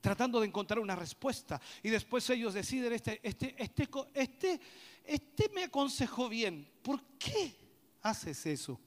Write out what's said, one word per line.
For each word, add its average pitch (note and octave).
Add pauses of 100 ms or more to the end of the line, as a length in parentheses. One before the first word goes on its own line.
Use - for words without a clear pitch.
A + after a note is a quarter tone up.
tratando A#3
de G#3+
encontrar G3+
una G3
respuesta. - (220)
Y G#3+
después A3+
ellos A3+
deciden, A#3
"Este, A3
este, B3
este, C4+
co-, C#4
este, C#4+ (460)
este G#4
me F#4
aconsejó B3+
bien. G3+ (140)
¿Por C#4 (160)
qué F#4+ (460)
haces F#3+
eso? C#3